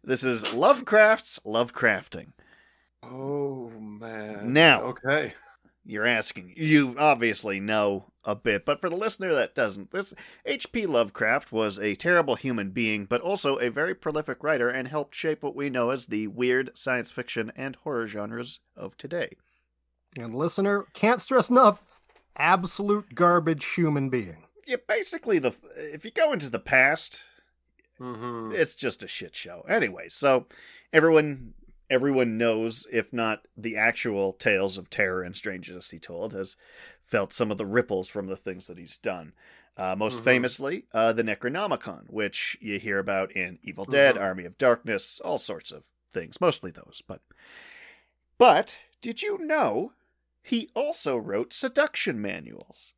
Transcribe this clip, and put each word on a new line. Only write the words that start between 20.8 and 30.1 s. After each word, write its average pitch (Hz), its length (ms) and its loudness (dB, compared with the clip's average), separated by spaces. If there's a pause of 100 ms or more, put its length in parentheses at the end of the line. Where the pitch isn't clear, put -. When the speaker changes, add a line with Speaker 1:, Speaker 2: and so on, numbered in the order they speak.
Speaker 3:
can't 233 260 2
stress 247 300 2
enough, 247 320 6 (560)
absolute 190 760 2
garbage 165 500 4 (100)
human 147 340 2
being. 104 360 -4 (220)
Speaker 1:
Yeah, 254 100 -2 (100)
basically, 220 540 0
the, 127 180 0 (180)
if 151 280 -12
you 220 80 -10
go 302 200 4
into 151 160 -2
the 113 120 -4
past, 135 640 2 (760)
Speaker 2:
Mm-hmm. 117 560 -8
Speaker 1:
it's - 180 0
just 110 300 -6
a - 40 -12
shit - 280 -10
show. - 320 -12
Anyway, 95 400 -2
so 135 380 2 (460)